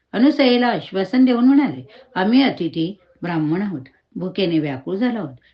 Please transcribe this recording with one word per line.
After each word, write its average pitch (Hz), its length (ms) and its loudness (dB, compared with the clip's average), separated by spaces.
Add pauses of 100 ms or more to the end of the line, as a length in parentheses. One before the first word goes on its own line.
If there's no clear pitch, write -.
(140)
अनुसयेला 247 540 2
आश्वासन 190 580 0
देऊन 247 200 2
म्हणाले, 247 420 2 (280)
"आम्ही 220 280 2
अतिथी 170 540 -4 (240)
ब्राह्मण 165 400 -2
आहोत, 185 200 -6 (340)
भुकेने 180 440 -2
व्याकुळ 147 360 -6
झालो 233 240 -4
आहोत, 135 160 -10 (180)